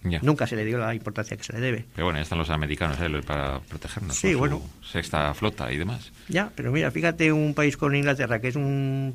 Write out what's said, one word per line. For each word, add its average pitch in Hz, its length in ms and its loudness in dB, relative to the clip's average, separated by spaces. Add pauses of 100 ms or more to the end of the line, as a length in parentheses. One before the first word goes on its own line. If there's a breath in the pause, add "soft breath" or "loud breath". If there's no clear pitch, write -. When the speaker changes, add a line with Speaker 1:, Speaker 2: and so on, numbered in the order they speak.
Speaker 1:
Ya. 87 200 0
Speaker 2:
Nunca 135 240 4
se 123 80 -2
le 107 100 -2
dio 117 140 0
la 113 160 0
importancia 107 420 -4
que - 60 -12
se - 100 -10
le 113 60 -4
debe. 120 340 -2
Speaker 1:
Pero 82 120 -2
bueno, 85 140 2
ya 76 40 0
están 85 160 -2
los 76 100 0
americanos, 76 520 0
¿eh? 85 80 0 (120)
Para 69 380 -2
protegernos, - 580 -8
Speaker 2:
Sí, - 100 2
Speaker 1:
con 185 60 6
su 127 60 2
Speaker 2:
bueno. 143 220 2 (200)
Speaker 1:
sexta 76 520 -2
flota 71 400 -2
y 71 40 0
demás. 101 340 -4 (180)
Speaker 2:
Ya, 202 260 0
pero 120 160 -2
mira, 151 180 2
fíjate, 165 440 2
un 151 200 4
país 147 240 4
con 143 180 2
Inglaterra, 135 440 2
que 123 80 -2
es 127 80 -2
un 135 580 0